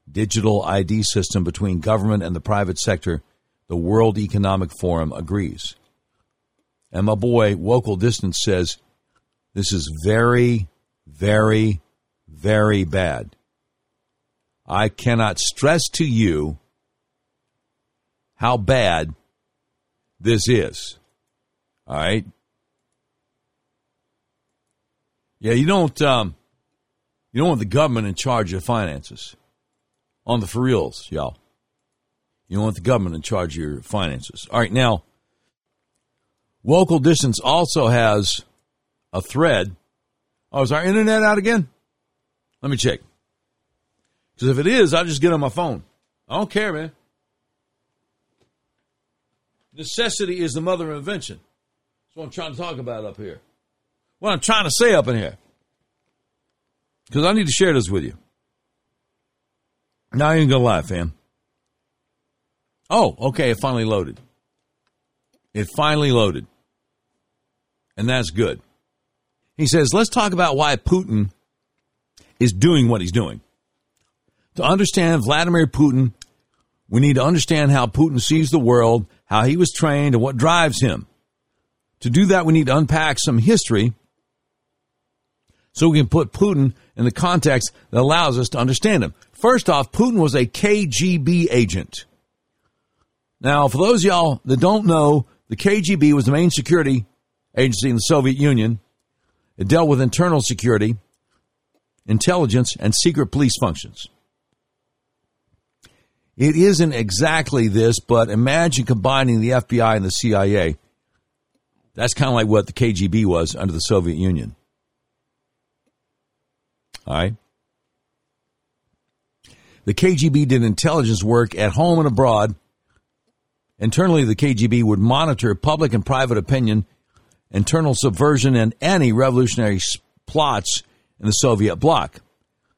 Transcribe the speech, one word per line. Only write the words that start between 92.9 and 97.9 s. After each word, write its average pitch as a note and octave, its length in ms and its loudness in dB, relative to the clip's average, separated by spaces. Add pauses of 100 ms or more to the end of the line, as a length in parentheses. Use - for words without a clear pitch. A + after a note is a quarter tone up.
Now, C#3+ 280 2
for C3 100 -2
those G3 260 2
of F#3+ 40 4
y'all E3+ 380 0
that B2+ 140 0
don't G#3 280 2
know, D3+ 400 4 (200)
the A2+ 80 -8
K G3+ 260 2
G F3+ 140 0
B D3 180 4
was C3+ 120 2
the B2+ 60 2
main E3 180 4
security C3+ 560 0 (500)
agency B2 340 0
in A#2+ 80 0